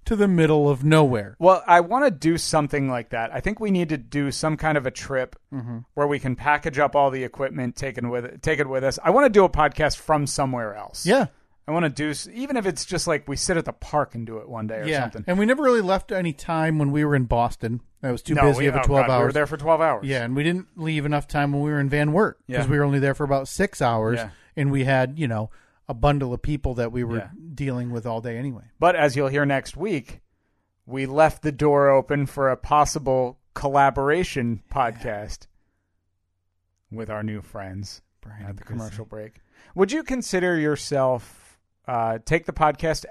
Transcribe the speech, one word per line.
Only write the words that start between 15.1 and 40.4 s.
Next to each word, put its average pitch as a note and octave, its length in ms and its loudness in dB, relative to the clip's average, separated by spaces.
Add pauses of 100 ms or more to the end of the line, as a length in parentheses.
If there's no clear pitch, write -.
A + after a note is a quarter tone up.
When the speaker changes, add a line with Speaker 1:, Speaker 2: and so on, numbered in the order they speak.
Speaker 1:
And F3+ 120 0
we G#3 60 2
never C4+ 180 2
really A#3+ 180 4
left F#3+ 300 -2
any F3 220 -2
time D#3+ 460 -2
when C#3+ 120 0
we D3+ 140 0
were D3 100 2
in C3 100 2
Boston. A#2 560 -2 (220)
I B2+ 80 -2
was B2 120 -6
too D#3+ 100 -2
Speaker 2:
No, C#3+ 80 4
Speaker 1:
busy C#3+ 200 6
Speaker 2:
we, C#3+ 40 2
Speaker 1:
of C#3 100 2
a C#3 40 2
Speaker 2:
oh, B2+ 40 0
Speaker 1:
twelve B2 220 4
Speaker 2:
God, B2+ 80 2
we B2 60 4
were A#2+ 60 4
Speaker 1:
hours. B2 100 0
Speaker 2:
there D3 100 2
for D3+ 120 -6
twelve D#3 220 2
hours. C#3+ 280 0
Speaker 1:
Yeah, C3 160 -2
and B2 120 -4
we C#3+ 60 0
didn't F3+ 340 -2
leave D#3 300 -2
enough D3 220 -2
time C#3+ 240 0
when C#3+ 100 0
we D3+ 80 0
were D3 100 0
in C#3 80 0
Van D3 260 2
Wert G3 240 2 (100)
'cause B2+ 180 -2
Speaker 2:
Yeah. - 0 -
Speaker 1:
we C#3+ 140 2
were D3 40 4
only C#3+ 140 2
there C3+ 160 2
for D3 100 -4
about C3+ 240 0
six - 320 -2
hours, A#2 380 0
Speaker 2:
Yeah. A2 120 -6 (260)
Speaker 1:
and C#3 160 0
we C3+ 140 0
had, C3+ 340 0
you D3 80 -2
know, A2 240 -4 (360)
a C#3+ 60 -8
bundle C3+ 400 0
of A#2 80 -6
people C#3 320 -2
that A#2 180 -4
we B2 120 -4
were A#2 160 -4
Speaker 2:
Yeah. G2+ 80 -8 (260)
Speaker 1:
dealing B2 380 -6
with A#2 160 -8
all A2+ 120 -6
day A#2 200 -8
anyway. B2+ 240 -8 (160)
Speaker 2:
But F3 160 6
as D3+ 200 2
you'll C#3 120 2
hear C#3+ 180 0
next C3+ 320 -2
week, F3 440 -6 (640)
we C3+ 180 -6
left D3 380 2
the D3+ 80 0
door C#3+ 380 4
open C#3 360 2
for C3+ 240 -2
a B2+ 80 0
possible C3+ 800 0 (160)
collaboration C#3 1120 0
Speaker 1:
Yeah. - 60 -14 (180)
Speaker 2:
podcast G#2+ 540 -10 (1500)
with G#2+ 200 -10
our G#2+ 100 -6
new G#2+ 200 -6
friends G2 600 -12 (200)
Speaker 1:
Brian G#2+ 220 -18
Speaker 2:
at G2 60 -12
Speaker 1:
and G#2 80 -12
Speaker 2:
the - 60 -16
Speaker 1:
Chrissy. B2 160 -10
Speaker 2:
commercial G#2+ 260 -12
break. G#2+ 360 -16 (340)
Would G3 160 2
you D#4 100 -2
consider F#3 560 -2